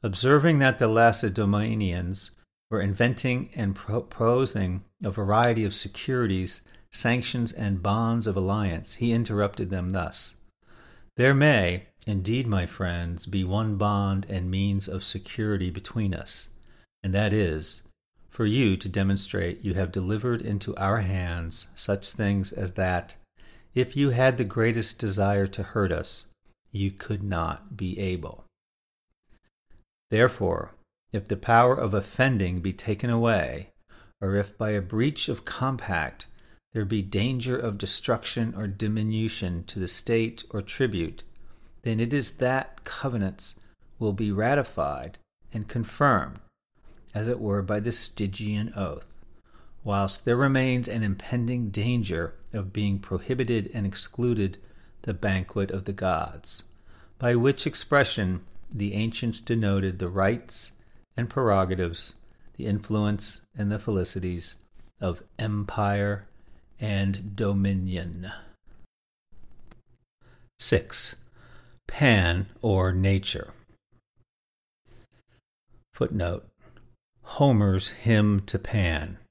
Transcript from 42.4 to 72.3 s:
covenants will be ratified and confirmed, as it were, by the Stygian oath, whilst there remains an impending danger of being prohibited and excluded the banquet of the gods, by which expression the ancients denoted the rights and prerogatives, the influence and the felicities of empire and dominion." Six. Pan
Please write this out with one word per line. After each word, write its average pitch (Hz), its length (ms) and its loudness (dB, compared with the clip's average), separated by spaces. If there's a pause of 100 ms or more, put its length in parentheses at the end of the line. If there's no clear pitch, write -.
covenants 107 680 -4 (440)
will 107 140 0
be 104 180 -2
ratified 95 840 0 (380)
and 107 140 -6
confirmed, 113 720 0 (760)
as 110 140 -2
it 120 120 -2
were, 101 220 0
by 104 180 0
the 113 120 -2
Stygian 104 840 -2
oath, - 460 -6 (600)
whilst 98 440 0
there 120 100 4
remains 131 500 2
an 113 160 -2
impending 117 680 -2
danger 98 640 -2 (180)
of 98 220 -6
being 101 240 0
prohibited 117 720 -2
and 101 140 -4
excluded 104 720 -2 (440)
the 104 120 -4
banquet 98 560 -2
of 95 160 -6
the 98 80 -6
gods, 78 680 -4 (540)
by 123 160 2
which 131 320 4
expression 113 800 2 (260)
the 101 220 -4
ancients 113 480 -2
denoted 98 580 0
the 92 100 -2
rights 98 640 0 (440)
and 120 140 -2
prerogatives, 92 840 2 (420)
the 65 100 -6
influence 104 760 -2 (160)
and 104 160 0
the 107 60 -2
felicities 90 760 -4 (440)
of 90 220 -4 (160)
empire 101 920 -2 (500)
and 98 560 -2
dominion." 92 960 0 (2250)
Six. - 580 0 (720)
Pan 95 640 4 (100)